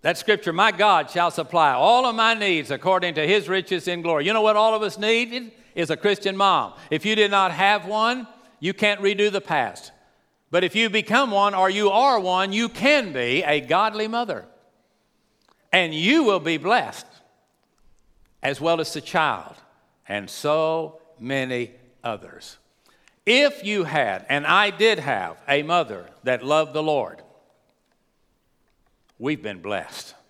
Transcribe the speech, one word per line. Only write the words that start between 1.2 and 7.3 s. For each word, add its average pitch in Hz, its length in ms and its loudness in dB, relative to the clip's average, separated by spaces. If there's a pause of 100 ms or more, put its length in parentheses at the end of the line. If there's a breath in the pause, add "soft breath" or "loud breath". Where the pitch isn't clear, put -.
supply 156 420 2
all 220 340 4
of 233 80 -2
my 226 180 2
needs 185 380 -2
according 175 440 0
to 156 120 -2
his 190 220 2
riches 185 400 -4
in 175 120 -4
glory." 160 240 0
You 196 80 0
know 220 80 2
what 214 160 4
all 220 180 4
of 214 60 -2
us 202 160 -6
need 233 560 -2 (220 soft breath)
is 165 160 -4
a 151 60 0
Christian 196 400 0
mom. 175 360 2 (180 loud breath)
If 156 140 -2
you 214 100 0
did 208 160 2